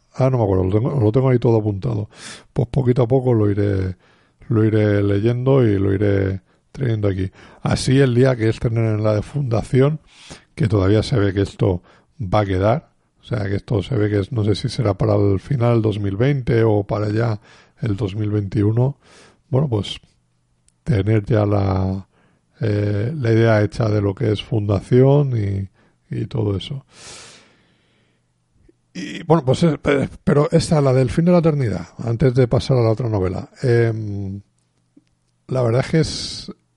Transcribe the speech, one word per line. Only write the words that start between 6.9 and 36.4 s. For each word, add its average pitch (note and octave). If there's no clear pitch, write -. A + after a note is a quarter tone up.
aquí. F#2+
Así -
el C3
día B2+
que A2
estén A2+
en A2
la G#2+
de G#2
Fundación, C3+
que -
todavía G2+
se B2
ve G2+
que G2
esto F#2+
va G#2+
a G#2
quedar, G2
o -
sea G#2+
que G2
esto G2
se -
ve G#2
que G2+
es, F#2+
no G#2+
sé G#2
si A#2
será G#2
para G#2
el G2+
final A#2+
del A2+
dos G#2
mil G2
veinte B2
o G#2
para G#2
ya A2
el G#2
dos F#2+
mil G#2+
veintiuno, G#2+
bueno, C#3
pues G#2+
tener G#2
ya G#2+
la, F#2+
eh, G#2
la A#2+
idea A2
hecha A2
de G#2+
lo G2
que G#2+
es G2
Fundación B2
y, G2
y A#2
todo G#2+
eso. C#3
Y -
bueno, D#3
pues, B2+
eh, D#3
pe-, -
pero D3
esta, D#3+
la C3+
del C3
fin E3+
de F3
la F3
eternidad, C3+
antes A#2
de B2+
pasar B2+
a A#2+
la A2+
otra A2
novela, F#2
em, A2
la C3
verdad A#2+
es -
que D#3+
es, -